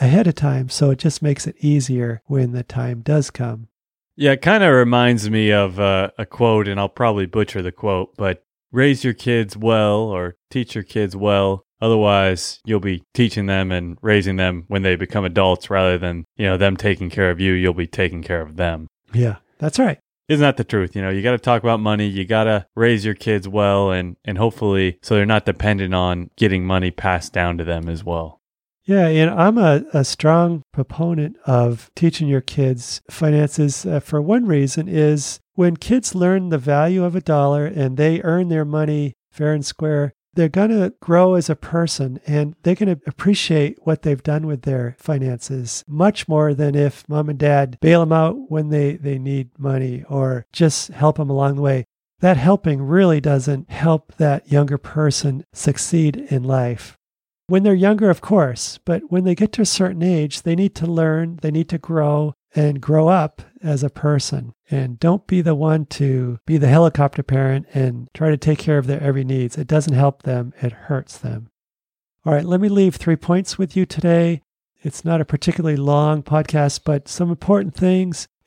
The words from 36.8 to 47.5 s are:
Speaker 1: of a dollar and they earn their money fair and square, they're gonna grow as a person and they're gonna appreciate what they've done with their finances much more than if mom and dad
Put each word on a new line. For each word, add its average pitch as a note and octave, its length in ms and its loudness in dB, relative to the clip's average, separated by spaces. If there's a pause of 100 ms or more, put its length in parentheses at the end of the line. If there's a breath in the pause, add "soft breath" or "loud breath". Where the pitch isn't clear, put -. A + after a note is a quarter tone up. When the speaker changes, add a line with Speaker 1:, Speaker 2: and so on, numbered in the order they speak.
Speaker 1:
of F3 120 -2
a F#3 60 -4
dollar D3 440 0
and C3+ 320 -4
they D#3+ 240 2
earn F3 280 0
their D#3 160 -2
money D3 480 -2 (180)
fair D3+ 220 -2
and D3 120 -4
square, D3 480 -4 (200)
they're E3 160 2
gonna G#3 420 0 (100)
grow F3+ 340 4
as E3+ 140 0
a D3+ 60 -2
person C#3 720 -4
and D3 360 -2
they're F3 120 2
gonna F#3 320 0
appreciate D#3+ 760 0
what D#3+ 180 0
they've C#3+ 200 -2
done D#3 240 -2
with D3 180 -6
their B2+ 360 -4
finances C3 880 -6
much E3+ 400 0
more D3+ 260 2
than C#3+ 220 0
if C#3+ 320 -2
mom D3 220 -2
and C#3 100 -6
dad C#3 400 2